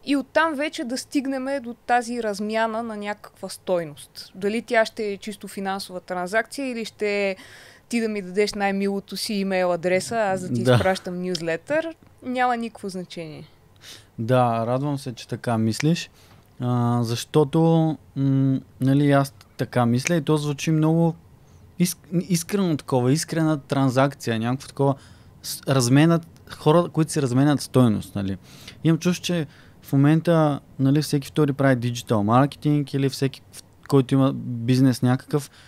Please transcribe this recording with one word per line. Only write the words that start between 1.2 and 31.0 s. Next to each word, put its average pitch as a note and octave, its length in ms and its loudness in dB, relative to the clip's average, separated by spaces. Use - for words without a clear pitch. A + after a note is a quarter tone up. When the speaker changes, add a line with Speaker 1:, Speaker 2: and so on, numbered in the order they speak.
Speaker 1:
до A#3 140 -12
тази A#3+ 460 -2
размяна A3 600 -2
на A3+ 140 -10
някаква G#3 520 -10
стойност. - 840 -6
Дали G3+ 280 -4
тя A3 220 2
ще A3 200 -6
е G3+ 120 -6
чисто G3+ 320 -14
финансова G3 520 -8
транзакция G3+ 680 -4
или A#3 160 -6
ще G3+ 460 -2
е F#3 60 -6
ти A#3 120 -2
да A3+ 80 -2
ми G#3 140 -6
дадеш F#3+ 320 -2
най-милото G3 640 -2
си - 180 -6
имейл F#3+ 380 0
адреса, F3+ 460 0
аз F#3+ 220 0
да F3+ 80 -8
ти A#2+ 140 -2
Speaker 2:
Да. B2 120 6
Speaker 1:
изпращам F3+ 480 0
нюзлетър, F3+ 720 -4
няма B3 340 -2
никакво A#3 320 -10
значение. E3+ 560 -12
Speaker 2:
Да, A#2 480 2
радвам C3+ 320 -2
се, C3 160 -10
че - 140 -16
така A#2 300 -2
мислиш, A2+ 520 0
а, A#2+ 420 0
защото, C#3 580 0
м, C3+ 440 2
нали, C#3+ 320 4
аз C#3 220 2
така B2 300 0
мисля B2 280 0
и - 80 0
то D#3 140 0
звучи D3 340 -4
много D#3+ 440 0
иск-, F3+ 200 -2
искрено F3 480 0
такова, B2+ 360 0
искрена D#3 460 0
транзакция, C3+ 800 0
някакво A#2+ 300 -4
такова C#3 260 0
с-, - 260 -12
разменят, C#3 580 4
хора, E3 380 2
които D#3 240 -2
си D3+ 100 0
разменят C3+ 380 2
стойност, A2 540 2
нали. G2 240 -4
Имам D#3+ 140 4
чувство, F3 260 -2
че F3 220 -2
в - 100 -8
момента, D#3 680 4
нали, C#3 240 2